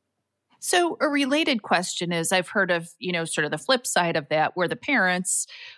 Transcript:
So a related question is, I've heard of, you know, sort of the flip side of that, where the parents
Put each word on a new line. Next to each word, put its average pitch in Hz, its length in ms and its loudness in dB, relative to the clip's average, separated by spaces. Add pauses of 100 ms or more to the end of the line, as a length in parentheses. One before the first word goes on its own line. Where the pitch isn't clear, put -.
(600)
So 349 400 2
a 294 80 2
related 285 540 2
question 175 500 -2
is, 165 200 -2
I've 185 180 2
heard 190 220 0
of, 170 180 -2 (100)
you 180 120 -6
know, 165 140 -2
sort 160 200 -2
of 156 60 -4
the 202 60 -2
flip 262 280 0
side 170 300 2
of 156 140 -4
that, 151 260 0
where 175 120 0
the 160 80 -6
parents 185 720 0 (300)